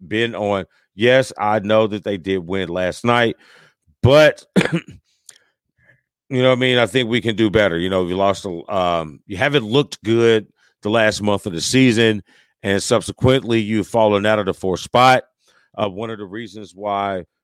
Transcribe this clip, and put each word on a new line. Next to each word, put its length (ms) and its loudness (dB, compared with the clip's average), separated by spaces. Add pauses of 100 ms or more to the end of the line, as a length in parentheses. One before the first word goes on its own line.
been 260 -2
on. 320 -2 (300)
Yes, 420 2
I 220 0
know 280 2
that 160 -8
they 140 -4
did 220 -4
win 300 -6
last 360 -4
night, 320 0 (640)
but 500 4
<clears throat> 220 -2
you 80 -4 (1500)
know 200 2
what 80 4
I 20 -6
mean? 200 2
I 80 4
think 220 -2
we 120 0
can 140 -2
do 160 2
better. 260 2
You 120 -2
know, 180 0
you 80 -4
lost 300 0
a, 280 -10
um, 540 -2
you 100 -12
haven't 280 -2
looked 380 -4
good 440 2 (340)
the 80 -8
last 320 2
month 240 -2
of 80 -8
the 80 -6
season, 640 2 (400)
and 180 -2
subsequently 800 0
you've 280 -4
fallen 380 2
out 140 2
of 80 -4
the 60 -2
fourth 260 -4
spot. 460 2 (500)
Uh, 140 -4
one 200 -10
of 80 -12
the 80 -12
reasons 480 -16
why 520 -6 (180)